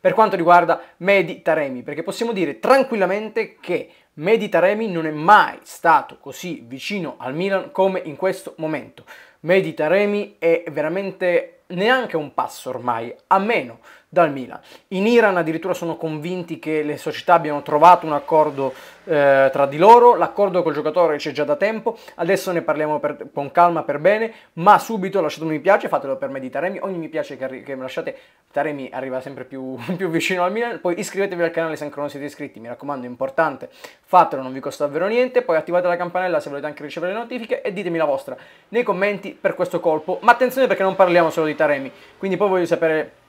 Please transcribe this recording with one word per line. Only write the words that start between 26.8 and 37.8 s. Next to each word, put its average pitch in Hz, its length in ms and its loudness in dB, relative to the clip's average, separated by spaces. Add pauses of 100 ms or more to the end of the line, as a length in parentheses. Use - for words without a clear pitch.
ogni 190 160 -8
mi 160 100 -10
piace 147 300 -8
che 131 60 -8
arri-, 131 180 -10
che 139 120 -12
lasciate, 131 400 -10 (380)
Taremi 143 400 -4
arriva 131 300 -8
sempre 127 220 -14
più, 131 360 -12
<laughs> 165 160 -6
più 180 140 -4
vicino 175 340 0
al 185 80 0
Milan, 233 300 -4
poi 175 160 -2
iscrivetevi 190 440 -4
al 160 80 0
canale 165 260 -4
se 151 80 -10
ancora 143 180 -8
non 147 80 -6
siete 143 160 -12
iscritti, 143 340 -14
mi 117 80 -16
raccomando, 127 380 -10
è - 20 -12
importante, 135 600 -4 (340)
fatelo, 156 380 4
non 131 100 -8
vi 135 80 -10
costa 139 240 -6
davvero 151 220 -2
niente, 247 340 0
poi 180 160 0
attivate 175 320 0
la 175 80 0
campanella 175 420 -2
se 147 120 -6
volete 143 160 -8
anche 147 160 -10
ricevere 170 320 -6
le 220 40 -6
notifiche 240 440 -8
e 208 100 -6
ditemi 170 240 -6